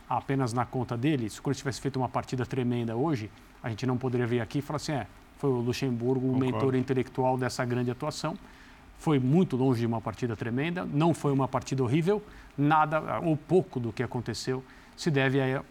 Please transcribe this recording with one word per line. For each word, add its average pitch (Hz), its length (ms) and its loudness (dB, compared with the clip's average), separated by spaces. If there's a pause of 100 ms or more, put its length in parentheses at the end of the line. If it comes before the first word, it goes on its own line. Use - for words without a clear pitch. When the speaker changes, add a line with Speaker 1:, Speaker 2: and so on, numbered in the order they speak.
Speaker 1:
apenas 131 440 0
na 120 140 0
conta 123 300 -4
dele. 120 340 0
Se - 80 -16
o - 40 -16
Corinthians 139 180 -2
tivesse 127 200 -6
feito 135 180 -4
uma 127 100 0
partida 123 360 -2
tremenda 120 520 -2
hoje, 120 340 -2 (320)
a - 60 -6
gente 113 180 -4
não 127 100 0
poderia 123 300 0
vir 117 140 0
aqui 117 180 -4
e 139 40 -2
falar - 140 -6
assim, - 160 -4
"É, 120 140 -4 (320)
foi 143 120 0
o 127 100 2
Luxemburgo, 123 680 0
o 131 40 2
Speaker 2:
Concordo. 127 200 2
Speaker 1:
mentor 127 220 2
intelectual 131 600 0
dessa 127 280 -2
grande 123 260 0
atuação." 151 460 -4 (600)
Foi 151 200 4
muito 135 380 4
longe 123 240 4
de 117 60 2
uma 113 140 0
partida 113 340 -4
tremenda, 143 560 -4
não 151 220 4
foi 143 180 0
uma 135 160 2
partida 131 360 -2
horrível, 165 400 2 (340)
nada 156 680 2
ou 160 140 2
pouco - 420 0
do 117 140 -2
que 127 100 -4
aconteceu 123 640 -4 (320)
se - 140 -2
deve 135 280 4
aí 135 220 0 (100)